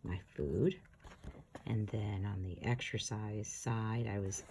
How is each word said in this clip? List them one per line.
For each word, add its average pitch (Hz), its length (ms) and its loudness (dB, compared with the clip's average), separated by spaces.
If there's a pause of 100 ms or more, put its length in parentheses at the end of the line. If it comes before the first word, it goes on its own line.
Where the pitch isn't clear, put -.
my 92 160 -2 (160)
food. 92 440 4 (840)
And 107 240 2
then 104 360 0
on 101 160 0
the 92 220 -4
exercise 107 840 0
side, 113 640 0
I 101 80 2
was 98 320 -2